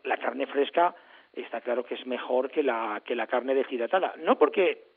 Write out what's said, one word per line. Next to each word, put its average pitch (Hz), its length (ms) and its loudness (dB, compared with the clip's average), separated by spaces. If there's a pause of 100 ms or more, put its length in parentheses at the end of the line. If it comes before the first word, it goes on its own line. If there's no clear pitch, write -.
la - 140 -2
carne 127 280 -4
fresca 143 480 2 (400)
está 117 280 -8
claro 123 240 -2
que 123 100 -8
es 127 100 -12
mejor 127 460 -2
que 160 100 0
la, 113 440 0
que 123 100 -4
la 117 100 -2
carne 131 300 0
deshidratada. 127 600 0
No 165 200 2
porque - 600 2